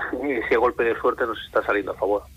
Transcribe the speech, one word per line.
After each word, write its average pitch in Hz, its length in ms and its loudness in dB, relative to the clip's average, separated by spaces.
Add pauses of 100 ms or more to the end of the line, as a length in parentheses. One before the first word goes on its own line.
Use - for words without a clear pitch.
(220)
<laughs> 131 240 -2
ese 123 120 2
golpe 120 260 2
de 117 160 2
suerte 123 260 0
nos 113 200 -4
está - 200 0
saliendo 101 280 0
a - 20 -6
favor. 101 280 0 (140)